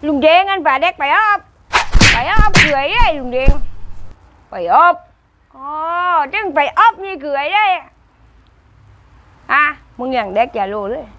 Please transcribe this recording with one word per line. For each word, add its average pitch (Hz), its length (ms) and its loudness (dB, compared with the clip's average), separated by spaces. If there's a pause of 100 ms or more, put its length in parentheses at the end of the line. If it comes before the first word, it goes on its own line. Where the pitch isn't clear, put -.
Lùng 294 200 -2
đế 330 240 4
ngàn 392 180 -4
bà 262 160 0
đếch 349 200 -2
phải 277 120 -4
ốp. 415 300 0 (760)
Phải 247 140 -4
ốp 427 240 2 (120)
cười 285 240 -2
ấy, 415 260 2
lùng 254 160 -8
đế. 262 160 0 (1040)
Phải 185 160 -8
ốp. 311 300 4 (580)
Ồ, 311 800 -4
trưng 392 220 -6
phải 285 140 0
ốp 427 300 2
như 381 220 -10
cười 285 300 -6
đấy. 392 300 0 (1700)
À, 294 300 -2 (200)
một 247 100 -10
ngàn 226 280 -4
đếch - 180 0
trả 202 140 -6
lô 202 220 -8
đấy. 262 160 -8 (140)